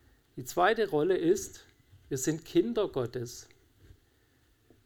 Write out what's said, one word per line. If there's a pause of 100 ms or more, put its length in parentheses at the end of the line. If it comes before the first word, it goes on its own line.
(360)
Die
zweite
Rolle
ist, (420)
wir
sind
Kinder
Gottes. (1400)